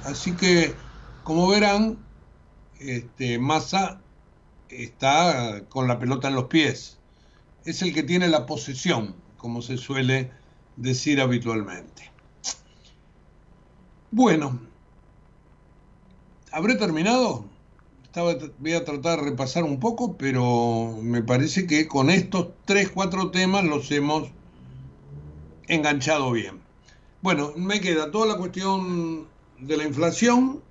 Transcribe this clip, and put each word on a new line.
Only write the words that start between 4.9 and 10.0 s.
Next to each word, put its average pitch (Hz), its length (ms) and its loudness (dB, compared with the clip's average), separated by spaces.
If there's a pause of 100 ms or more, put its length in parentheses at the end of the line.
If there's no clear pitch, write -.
con 131 180 -2
la 123 120 0
pelota 131 300 -2
en 135 60 0
los 127 100 -2
pies. 147 520 0 (680)
Es 170 180 -6
el 170 100 -2
que 151 80 0
tiene 175 260 2
la 147 200 2
posesión, 127 680 -4 (220)
como 117 240 -8
se 120 160 -8
suele 131 540 0 (460)